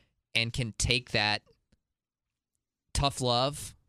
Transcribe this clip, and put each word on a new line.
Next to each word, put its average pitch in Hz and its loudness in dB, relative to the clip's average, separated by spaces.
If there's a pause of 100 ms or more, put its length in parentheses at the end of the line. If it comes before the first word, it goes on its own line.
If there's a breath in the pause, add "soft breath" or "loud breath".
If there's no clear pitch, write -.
(340)
and 117 0
can 117 -4
take 123 0
that 104 2 (1500)
tough - 0
love, 127 0 (140)